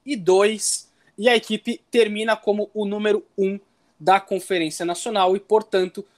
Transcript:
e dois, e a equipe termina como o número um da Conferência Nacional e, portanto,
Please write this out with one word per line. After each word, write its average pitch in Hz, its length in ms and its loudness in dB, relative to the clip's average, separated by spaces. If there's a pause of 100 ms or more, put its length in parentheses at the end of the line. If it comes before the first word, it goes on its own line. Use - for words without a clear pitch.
e 285 120 -6
dois, 202 760 0 (240)
e 220 140 2
a 240 60 4
equipe 226 440 -4 (120)
termina 220 440 2
como 208 380 -2
o 214 100 -4
número 208 400 -2 (140)
um 196 220 -2 (400)
da 185 200 4
Conferência 180 640 -4
Nacional 190 520 0
e, 202 40 -2
portanto, 196 640 -2 (140)